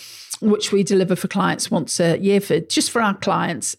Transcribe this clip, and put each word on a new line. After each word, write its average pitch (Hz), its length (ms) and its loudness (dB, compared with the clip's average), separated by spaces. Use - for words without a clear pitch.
which 208 320 0
we 202 100 4
deliver 185 320 2
for 185 140 -4
clients - 420 -2
once - 300 -2
a 170 180 2
year 196 220 2
for, 165 200 0
just - 300 -2
for 240 120 0
our 202 120 2
clients. 170 640 -2